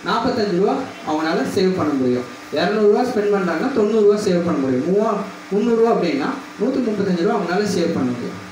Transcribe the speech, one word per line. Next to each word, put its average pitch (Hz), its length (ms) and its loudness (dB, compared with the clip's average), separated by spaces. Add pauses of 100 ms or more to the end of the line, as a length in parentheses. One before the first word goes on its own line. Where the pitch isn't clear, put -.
நாற்பத்தஞ்சு 214 540 0
ரூபா 226 140 2 (340)
அவங்களால 160 360 -2 (120)
சேவ் 185 240 2
பண்ண 151 200 0
முடியும். 123 260 0 (280)
இருநூறு 202 360 2
ரூபா 240 200 4
ஸ்பெண்ட் 208 260 0
பண்றாங்கன்னா 190 420 0
தொண்ணூறு 214 280 2
ரூபா 208 200 6
சேவ் 175 220 2
பண்ண 151 160 0
முடியும். 131 240 0
மூவா-, 208 320 0 (320)
முந்நூறு 226 280 2
ரூபா 226 140 4
அப்படின்னா 156 360 0 (300)
நூத்தி 262 280 0
முப்பத்தஞ்சு 180 380 0
ரூபா 226 120 2
அவங்களால 180 380 0
சேவ் 165 220 0
பண்ண 127 160 0
முடியும். - 240 -8 (140)